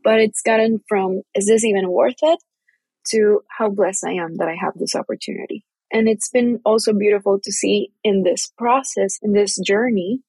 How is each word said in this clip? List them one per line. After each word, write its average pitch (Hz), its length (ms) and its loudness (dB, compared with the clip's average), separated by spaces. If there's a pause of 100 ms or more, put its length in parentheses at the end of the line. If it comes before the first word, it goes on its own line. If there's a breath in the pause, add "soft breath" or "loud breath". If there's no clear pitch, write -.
But 220 160 4
it's 214 220 0
gotten 220 380 0 (100)
from, 190 320 -2 (140)
"Is 202 120 0
this 220 160 4
even 196 280 0
worth 233 320 0
it?" 330 160 2 (720)
to 208 320 2 (140)
how 220 120 -2
blessed 190 360 -2
I 170 80 -4
am 170 240 -6
that 165 100 -2
I 165 80 -6
have 175 220 -6
this - 180 -6
opportunity. - 720 -8 (260)
And 220 180 2
it's 220 200 -2
been 240 360 0
also 220 280 2
beautiful 202 460 2
to 202 120 -10
see 202 400 -2 (120)
in 196 200 2
this - 340 -2
process, 240 640 -2
in 208 120 0
this 202 260 2
journey 208 680 0